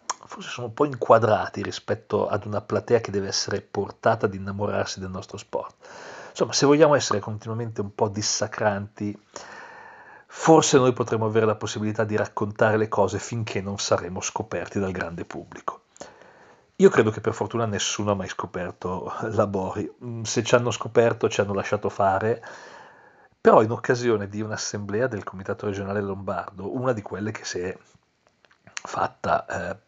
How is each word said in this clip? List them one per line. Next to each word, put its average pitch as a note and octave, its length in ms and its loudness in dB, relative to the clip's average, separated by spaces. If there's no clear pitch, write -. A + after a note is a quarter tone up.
forse - 220 -14
sono A#2+ 200 -8
un A2 60 -10
po' C#3+ 100 4
inquadrati A2+ 800 4
rispetto G2+ 680 -2
ad G#2 180 -4
una G#2 140 -4
platea A#2 400 2
che A2 100 -6
deve G2 160 -2
essere G2 340 -2
portata A2 680 -2
ad G2 80 -2
innamorarsi G2 680 -4
del F#2 100 -8
nostro F#2+ 260 -12
sport. - 380 -10
Insomma, - 220 -2
se - 140 4
vogliamo D3 280 8
essere G#2+ 240 2
continuamente A2 640 -6
un G2 120 -6
po' A2 160 2
dissacranti, G#2 1120 -2
forse - 400 6
noi B2+ 160 8
potremo A2+ 320 -2
avere A2 220 2
la G#2+ 80 2
possibilità G#2+ 500 -4
di G#2+ 100 -2
raccontare G#2 600 0
le A2 120 2
cose G2+ 300 0
finché A2 440 -6
non G2 160 -8
saremo F2+ 420 -2
scoperti - 580 -6
dal F#2+ 140 -2
grande E2+ 320 -8
pubblico. - 600 -12
Io F#3+ 140 8
credo A2 200 4
che G#2+ 120 -8
per A2+ 100 0
fortuna A2+ 320 -2
nessuno G#2 460 -2
ha G2+ 40 4
mai F#2+ 140 -4
scoperto F2+ 840 -8
Labori. G2 600 -2
Mm, A#2 180 -8
se A2+ 200 -2
ci G#2+ 120 4
hanno A#2+ 160 4
scoperto, A#2 600 2
ci - 100 0
hanno G2+ 140 0
lasciato G2 340 -2
fare, G2 560 0
però G3 220 8
in G#2+ 80 2
occasione A#2 580 0
di G#2 140 -6
un'assemblea G#2+ 640 -4
del G#2+ 180 -6
Comitato F#2+ 420 -8
Regionale G2+ 360 -2
Lombardo, F#2+ 720 -6
una B2+ 160 0
di A2 80 -2
quelle G#2 300 -6
che - 140 -12
si - 160 -6
è F#2 160 -6
fatta, - 720 -4
eh, F2 300 -6